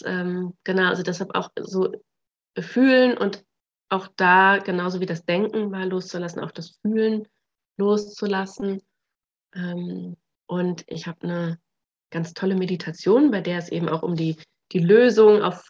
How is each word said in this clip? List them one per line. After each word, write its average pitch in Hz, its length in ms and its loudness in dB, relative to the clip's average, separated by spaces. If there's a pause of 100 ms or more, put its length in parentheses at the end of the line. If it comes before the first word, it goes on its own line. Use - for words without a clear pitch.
ähm, 180 500 -4 (100)
genau, 190 240 2
also 185 140 -2
deshalb 185 320 -6
auch - 160 -4 (100)
so 190 320 -2 (680)
fühlen 254 580 4
und - 280 -4 (440)
auch 190 280 -4
da, 190 420 6
genauso 180 420 -4
wie 185 60 -2
das 165 180 -8
Denken 214 460 -2
mal 190 180 -6
loszulassen, 180 540 -6
auch 160 80 -8
das - 320 -16
Fühlen 220 460 0 (480)
loszulassen. 196 1040 -2 (720)
Ähm, 180 600 -8 (300)
und 180 420 -4
ich - 180 -12
hab 165 160 -12
eine 170 360 -6 (520)
ganz 165 240 -6
tolle 190 220 -2
Meditation, 185 760 0
bei 196 100 -2
der 175 180 -4
es 170 120 -10
eben 165 180 -4
auch 160 140 -2
um 170 140 -4
die, 160 200 -2 (360)
die 180 80 0
Lösung 214 640 6
auf, - 280 -4